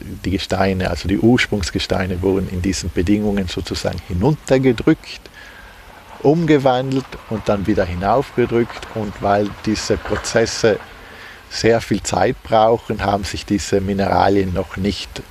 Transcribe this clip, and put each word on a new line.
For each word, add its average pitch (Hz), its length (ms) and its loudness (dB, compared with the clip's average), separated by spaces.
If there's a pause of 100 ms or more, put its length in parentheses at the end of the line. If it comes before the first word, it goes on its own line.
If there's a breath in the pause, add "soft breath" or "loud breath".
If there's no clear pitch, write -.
(240)
die - 80 -2
Gesteine, 95 580 0
also 85 180 -6
die 98 120 2
Ursprungsgesteine, 95 1000 0
wurden 95 280 2
in 90 120 -4
diesen - 300 -2
Bedingungen 101 560 0
sozusagen 95 600 -6
hinuntergedrückt, 131 1120 2 (1000 loud breath)
umgewandelt 135 840 2 (240)
und 107 180 -6
dann 101 200 0
wieder 101 180 2
hinaufgedrückt. 113 1120 0
Und 107 260 -6
weil 104 280 2 (160)
diese 107 320 0
Prozesse 107 840 0 (680 loud breath)
sehr 113 320 2
viel 104 200 -2
Zeit 104 420 0
brauchen, 110 600 2
haben 101 200 0
sich - 220 -8
diese 101 360 0
Mineralien 95 720 2
noch 95 240 -6
nicht - 540 -4